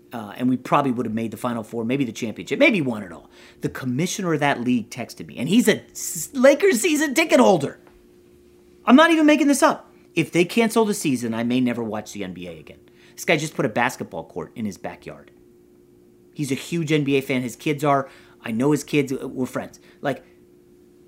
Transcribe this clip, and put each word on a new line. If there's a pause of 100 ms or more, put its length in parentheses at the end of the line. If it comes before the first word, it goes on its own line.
(120)
Uh,
and
we
probably
would
have
made
the
Final
Four,
maybe
the
championship,
maybe
won
it
all. (300)
The
commissioner
of
that
league
texted
me,
and
he's
a
s-,
Lakers
season
ticket
holder. (1080)
I'm
not
even
making
this
up. (220)
If
they
cancel
the
season,
I
may
never
watch
the
N
B
A
again. (340)
This
guy
just
put
a
basketball
court
in
his
backyard. (1040)
He's
a
huge
N
B
A
fan.
His
kids
are. (320)
I
know
his
kids.
We're
friends. (200)
Like, (840)